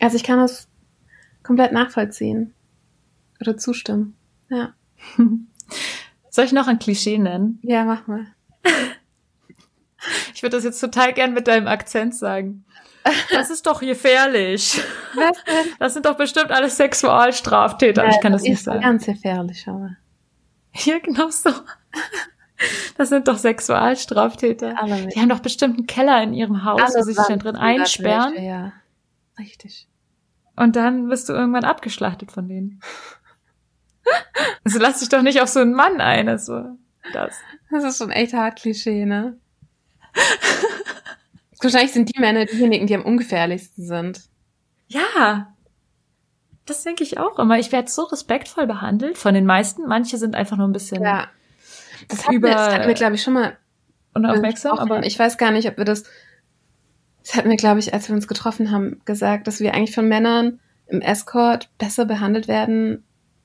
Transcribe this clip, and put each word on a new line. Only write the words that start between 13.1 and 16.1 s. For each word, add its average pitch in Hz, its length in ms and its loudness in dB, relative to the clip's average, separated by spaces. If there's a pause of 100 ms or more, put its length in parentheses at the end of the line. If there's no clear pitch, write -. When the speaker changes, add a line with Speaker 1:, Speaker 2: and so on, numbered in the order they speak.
Speaker 2:
„Das 269 180 0
ist 330 160 -8
doch 302 140 2
gefährlich. 254 1000 2 (360)
Speaker 1:
Was 339 280 2
denn?“ 320 360 0
Speaker 2:
Das 254 140 0
sind 302 120 -2
doch 294 100 4